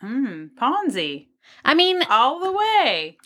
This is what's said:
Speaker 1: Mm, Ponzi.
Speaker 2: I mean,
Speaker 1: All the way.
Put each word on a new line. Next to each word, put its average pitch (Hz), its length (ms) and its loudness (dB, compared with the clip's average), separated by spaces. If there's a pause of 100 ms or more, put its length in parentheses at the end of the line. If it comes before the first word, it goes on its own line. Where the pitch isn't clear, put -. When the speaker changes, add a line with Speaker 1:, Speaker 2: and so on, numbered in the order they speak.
Speaker 1:
Mm, 196 520 -6
Ponzi. 226 720 -2 (380)
Speaker 2:
I 294 100 4
mean, 359 340 2
Speaker 1:
All 247 320 2
the 381 120 -4
way. 339 720 0